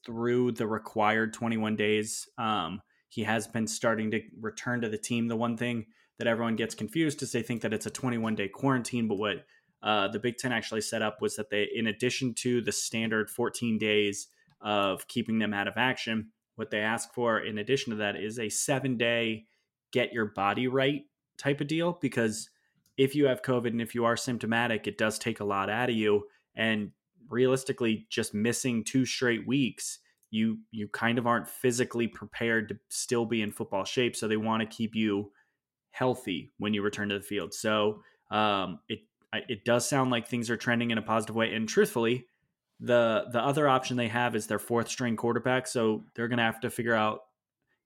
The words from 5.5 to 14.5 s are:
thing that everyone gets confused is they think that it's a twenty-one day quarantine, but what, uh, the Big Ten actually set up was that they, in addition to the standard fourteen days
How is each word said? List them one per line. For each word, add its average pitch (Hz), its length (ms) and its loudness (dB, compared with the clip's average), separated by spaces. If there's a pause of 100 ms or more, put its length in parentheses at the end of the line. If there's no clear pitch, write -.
thing 120 300 -4 (320)
that 117 80 0
everyone 113 280 2
gets 110 200 -2
confused 151 480 -2
is 117 80 -6
they 120 100 -2
think 113 220 -4
that 110 100 -2
it's 107 140 -4
a - 20 -4
twenty-one 113 460 -2
day 98 120 -2
quarantine, 123 640 0
but 101 80 0
what, 101 260 -2 (380)
uh, 104 260 4
the 107 120 -4
Big 117 180 -2
Ten 127 160 -2
actually 110 260 -2
set 110 220 -2
up 107 180 0
was 107 160 0
that 107 140 -8
they, - 260 2
in 113 120 0
addition 120 480 0
to 123 260 0
the 104 100 -2
standard 110 580 -2
fourteen 117 480 -2
days 104 500 2 (340)